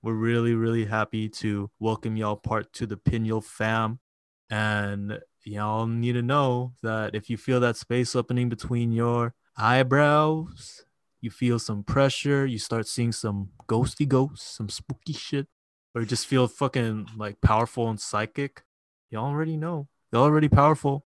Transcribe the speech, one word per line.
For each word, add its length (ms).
We're 100
really, 420
really 300
happy 440
to 280
welcome 360
y'all 200
part 380
to 120
the 100
Piniel 440
fam. 580
And 680
y'all 440
need 240
to 100
know 520
that 320
if 120
you 80
feel 240
that 160
space 380
opening 340
between 440
your 420
eyebrows, 1300
you 100
feel 280
some 240
pressure, 640
you 120
start 280
seeing 240
some 380
ghosty 400
ghosts, 500
some 120
spooky 440
shit, 360
or 100
you 40
just 220
feel 180
fucking, 680
like, 240
powerful 500
and 100
psychic, 640
y'all 160
already 300
know. 320
Y'all 100
already 260
powerful. 560